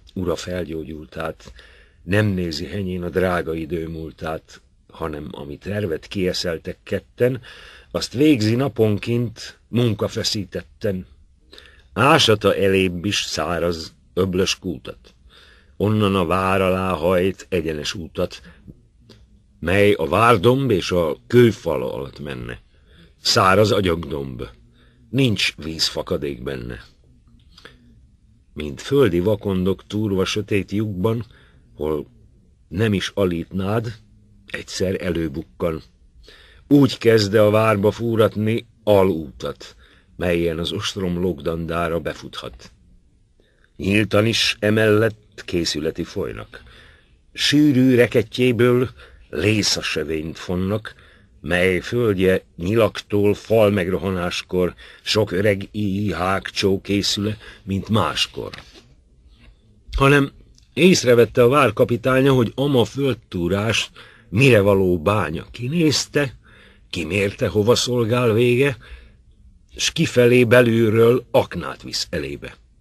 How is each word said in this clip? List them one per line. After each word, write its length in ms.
ura 220
felgyógyultát, 1160
nem 220
nézi 400
henyén 380
a 60
drága 440
idő 340
múltát, 760
hanem 420
ami 260
tervet 500
kieszeltek 760
ketten, 580
azt 220
végzi 420
naponként 1120
munkafeszítetten. 1400
Ásata 640
elébb 500
is 160
száraz, 720
öblös 460
kútat. 560
Onnan 380
a 100
vár 360
alá 320
hajt 560
egyenes 440
útat, 480
mely 340
a 140
várdomb 640
és 200
a 260
kőfal 560
alatt 360
menne. 420
Száraz 500
agyagdomb, 720
nincs 420
vízfakadék 880
benne. 400
Mint 280
földi 380
vakondok 680
túrva 380
sötét 460
lyukban, 540
hol 320
nem 260
is 200
alítnád, 800
egyszer 580
előbukkan. 800
Úgy 300
kezd 360
a 160
várba 420
fúratni 760
alútat, 920
melyen 440
az 120
ostrom 500
lógdandára 800
befuthat. 720
Nyíltan 500
is 340
emellett 840
készületi 580
folynak. 600
Sűrű 600
reketjéből 960
lészasevényt 1080
fonnak, 580
mely 360
földje 640
nyilaktól 760
fal 360
megrohanáskor 1040
sok 300
öreg 400
íj 400
hágcsó 720
készüle, 560
mint 260
máskor. 640
Hanem 340
észrevette 720
a 40
várkapitánya, 840
hogy 220
ama 300
földtúrás, 1080
mire 300
való 420
bánya. 500
Kinézte, 840
kimérte, 580
hova 280
szolgál 580
vége, 440
s 160
kifelé 520
belülről 880
aknát 500
visz 280
elébe. 460